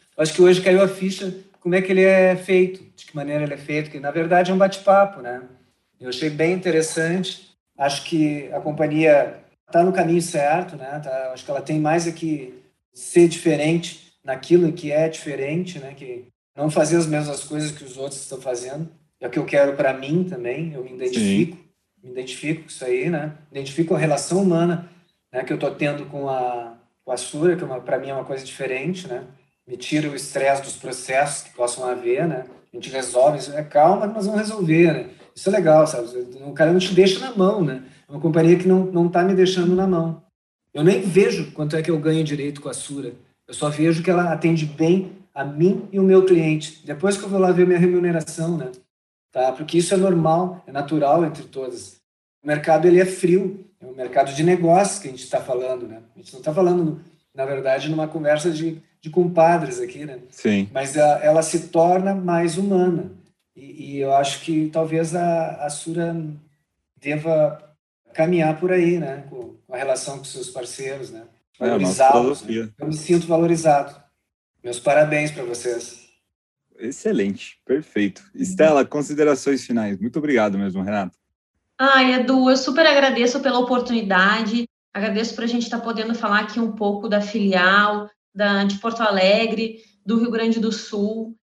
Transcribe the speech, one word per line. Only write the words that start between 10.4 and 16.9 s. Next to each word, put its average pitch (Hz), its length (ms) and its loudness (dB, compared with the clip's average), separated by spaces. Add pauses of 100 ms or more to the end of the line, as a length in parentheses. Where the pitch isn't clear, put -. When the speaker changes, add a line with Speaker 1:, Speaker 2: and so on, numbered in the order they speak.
Speaker 1:
né? 139 240 -12
Tá, 131 340 -8
acho - 100 -18
que - 60 -10
ela 139 100 -4
tem 156 180 -4
mais 160 280 0
é 160 60 -4
que 147 420 -8 (400)
ser - 340 4
diferente 160 840 -2 (120)
naquilo 156 480 2
que 151 180 -10
é 156 180 2
diferente, 151 680 -6
né? 139 160 -16
Que 123 320 -14 (300)
não 151 140 -2
fazer 156 260 2